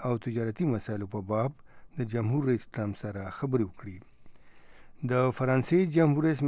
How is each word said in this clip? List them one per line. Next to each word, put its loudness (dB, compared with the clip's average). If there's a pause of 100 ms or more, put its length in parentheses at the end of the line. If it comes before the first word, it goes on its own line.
او 2 (120)
تجارتي -2
مسایلو -4
په -4 (100)
باب 2 (460)
د -4
جمهور 0
رئیس 2
ټرمپ -4
سره -8 (160)
خبرې 0
وکړي. -14 (1120)
د 0 (240)
فرانسې 4 (160)
جمهور 6
رئیس 0